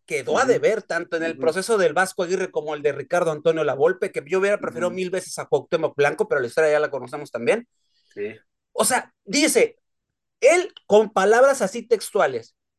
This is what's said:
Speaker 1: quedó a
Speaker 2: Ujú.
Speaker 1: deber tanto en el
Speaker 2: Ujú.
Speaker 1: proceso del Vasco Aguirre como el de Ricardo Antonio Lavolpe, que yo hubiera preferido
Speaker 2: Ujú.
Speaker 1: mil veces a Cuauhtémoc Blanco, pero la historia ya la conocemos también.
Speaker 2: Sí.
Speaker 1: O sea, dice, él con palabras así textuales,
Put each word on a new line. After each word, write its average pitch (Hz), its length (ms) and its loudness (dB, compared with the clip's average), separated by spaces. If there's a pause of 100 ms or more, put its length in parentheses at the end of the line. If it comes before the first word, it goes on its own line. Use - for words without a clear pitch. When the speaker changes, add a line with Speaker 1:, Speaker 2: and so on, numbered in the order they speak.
Speaker 1:
quedó 147 340 -4
a 240 40 4
Speaker 2:
Ujú. 262 100 4
Speaker 1:
deber 196 300 0
tanto 170 340 -6
en 160 60 -4
el 165 120 -4
Speaker 2:
Ujú. 131 60 -16
Speaker 1:
proceso 185 380 0
del 170 160 2
Vasco 185 300 0
Aguirre 185 260 -4
como 151 240 -6
el 147 80 -10
de 143 100 0
Ricardo 165 380 -2
Antonio 156 340 0
Lavolpe, 165 460 0
que 160 160 -8
yo 180 140 -2
hubiera 202 180 0
preferido 190 300 -4
Speaker 2:
Ujú. 175 80 -10
Speaker 1:
mil 185 140 -6
veces 180 280 -8
a 143 80 -8
Cuauhtémoc 151 500 -2
Blanco, 147 320 -4
pero 147 120 -2
la 123 80 -4
historia 156 240 2
ya 151 80 2
la 147 100 -2
conocemos 139 400 -12
también. 156 380 -2 (440)
Speaker 2:
Sí. 104 220 -10 (380)
Speaker 1:
O 214 120 0
sea, 247 300 -4 (100)
dice, 233 540 0 (640)
él 349 320 4 (140)
con 214 240 4
palabras 233 520 4
así 226 240 -4
textuales, 156 680 -2 (220)